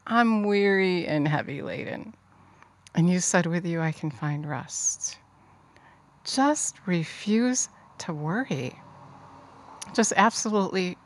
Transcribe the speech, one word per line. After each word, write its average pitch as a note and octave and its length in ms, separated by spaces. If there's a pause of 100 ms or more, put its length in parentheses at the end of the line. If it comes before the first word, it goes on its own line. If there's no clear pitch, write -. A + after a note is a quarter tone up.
I'm A3+ 360
weary G3 640
and D3+ 200
heavy C#3+ 340
laden." - 540 (800)
And E3+ 160
you F3+ 80
said, F3 260
"With E3+ 200
you E3+ 140
I D#3+ 120
can D#3 180
find D3+ 400
rest." - 680 (1040)
Just C#4+ 520 (100)
refuse G#3+ 840 (300)
to - 120
worry. D#3 680 (1120)
Just A3 240
absolutely F#3+ 880